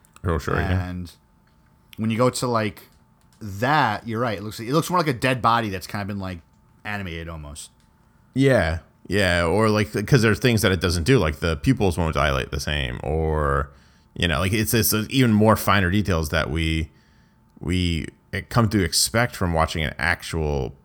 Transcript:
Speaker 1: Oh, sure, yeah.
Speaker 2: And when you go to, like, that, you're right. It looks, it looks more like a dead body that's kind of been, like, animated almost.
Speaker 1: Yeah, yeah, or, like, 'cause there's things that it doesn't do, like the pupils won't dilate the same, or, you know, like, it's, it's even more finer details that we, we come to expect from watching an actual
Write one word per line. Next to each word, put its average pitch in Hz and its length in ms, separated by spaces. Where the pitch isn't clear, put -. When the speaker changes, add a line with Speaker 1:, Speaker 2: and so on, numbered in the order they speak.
Speaker 1:
Oh, 80 140
sure, - 180
yeah. 90 320
Speaker 2:
And 90 240
when 110 140
you 110 60
go 123 140
to, 127 160
like, 110 420
that, 110 680
you're 113 120
right. 113 180
It 95 40
looks, 104 180
it 117 120
looks 160 180
more 175 80
like 151 100
a 143 40
dead 127 300
body 117 260
that's 95 180
kind 104 160
of 98 60
been, 101 120
like, 92 200
animated 92 440
almost. 76 420
Speaker 1:
Yeah, 110 460
yeah, 87 360
or, 101 240
like, 107 240
'cause 127 160
there's 110 160
things 113 240
that 101 100
it 90 80
doesn't 87 220
do, 127 160
like 78 220
the 82 160
pupils 101 420
won't 80 160
dilate 69 380
the 69 80
same, 67 420
or, 76 680
you 87 140
know, 73 100
like, 92 140
it's, 110 200
it's 110 220
even 123 220
more 107 240
finer 95 340
details 90 380
that 78 200
we, 80 420
we 87 480
come 117 180
to 98 160
expect - 500
from 87 180
watching 80 300
an 71 160
actual 76 880